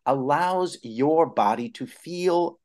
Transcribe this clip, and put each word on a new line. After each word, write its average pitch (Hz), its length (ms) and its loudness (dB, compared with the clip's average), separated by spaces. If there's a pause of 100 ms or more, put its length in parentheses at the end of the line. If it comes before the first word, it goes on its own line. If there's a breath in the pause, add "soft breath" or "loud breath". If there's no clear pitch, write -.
allows 160 720 0
your 139 460 2
body 117 460 0
to 131 120 -12
feel 175 800 -2